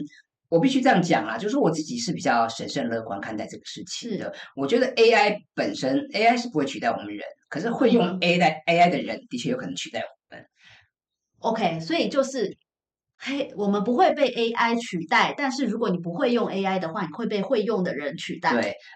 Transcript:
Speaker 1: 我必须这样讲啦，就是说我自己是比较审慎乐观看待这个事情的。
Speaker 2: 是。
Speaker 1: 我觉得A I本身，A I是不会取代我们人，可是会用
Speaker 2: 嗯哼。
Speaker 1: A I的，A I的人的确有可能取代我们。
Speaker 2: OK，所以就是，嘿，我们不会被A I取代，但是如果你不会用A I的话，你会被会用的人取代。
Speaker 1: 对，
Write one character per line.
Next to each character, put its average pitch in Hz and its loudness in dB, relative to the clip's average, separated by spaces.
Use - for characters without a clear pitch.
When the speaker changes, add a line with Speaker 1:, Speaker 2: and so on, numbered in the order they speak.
Speaker 1:
我 165 4
必 269 4
须 269 2
这 262 6
样 190 6
讲 113 2
啦， 110 -4
就 214 -4
是 - -2
说 285 0
我 180 4
自 156 -2
己 123 -6
是 156 -4
比 123 -6
较 120 2
审 - -8
慎 127 -4
乐 113 -2
观 101 -8
看 110 -8
待 95 -6
这 - -14
个 - -20
事 - -14
情 202 -8
的。 104 -8
Speaker 2:
是。 - -16
Speaker 1:
我 139 -2
觉 240 4
得 254 4
A 226 6
I 202 4
本 139 -2
身 139 0
，A 208 0
I 240 6
是 233 -4
不 151 -4
会 139 2
取 - -6
代 127 -2
我 107 0
们 101 -10
人， 104 -10
可 143 -6
是 220 -2
会 233 4
用 180 6
Speaker 2:
嗯 180 -2
哼。 185 -4
Speaker 1:
A 175 4
I - 2
的 180 6
，A 170 4
I 175 8
的 139 0
人 104 -6
的 123 -8
确 120 -4
有 123 -2
可 85 -10
能 92 -8
取 - -10
代 113 -8
我 - -14
们。 - -20
Speaker 2:
OK， 190 0
所 330 -2
以 226 2
就 269 2
是， 240 -4
嘿， 277 -6
我 202 -2
们 202 2
不 247 0
会 339 6
被 285 2
A 233 -2
I 233 0
取 190 -6
代， 214 2
但 269 -2
是 254 -2
如 208 -2
果 226 0
你 170 0
不 170 -6
会 254 2
用 208 0
A 196 -2
I 190 0
的 - -4
话， 202 -4
你 160 -10
会 220 -6
被 208 -2
会 214 0
用 196 0
的 139 -4
人 147 -6
取 - -10
代。 - 2
Speaker 1:
对， - 0